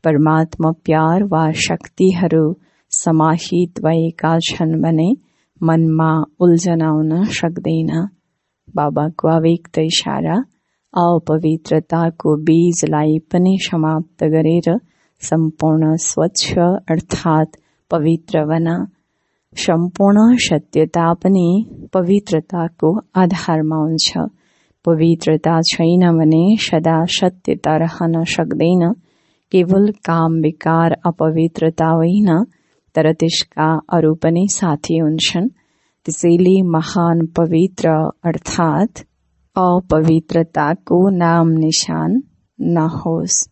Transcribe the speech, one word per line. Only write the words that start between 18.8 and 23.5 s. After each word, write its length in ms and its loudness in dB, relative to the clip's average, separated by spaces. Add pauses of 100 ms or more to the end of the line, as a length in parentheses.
सम्पूर्ण 800 2
सत्यता 800 0
पनि 520 0 (260)
पवित्रताको 1080 -2 (160)
आधारमा 600 0